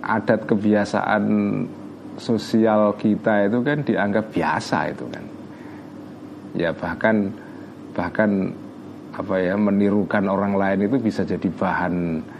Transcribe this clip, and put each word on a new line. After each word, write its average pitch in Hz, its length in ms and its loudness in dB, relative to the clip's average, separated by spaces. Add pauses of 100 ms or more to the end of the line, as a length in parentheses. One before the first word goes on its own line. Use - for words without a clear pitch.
adat 107 400 2
kebiasaan 104 800 2 (960)
sosial 107 800 4
kita 104 480 4
itu 120 160 2
kan 147 160 2
dianggap 104 480 2
biasa 156 640 -2
itu - 160 -10
kan. - 160 -10 (1300)
Ya, 82 240 0
bahkan, 98 560 2 (640)
bahkan 95 560 0 (640)
apa, 95 240 -2
ya, 92 160 2
menirukan 101 720 2
orang 98 240 2
lain 98 320 2
itu 120 160 2
bisa 101 240 0
jadi 90 240 -2
bahan 87 720 0 (200)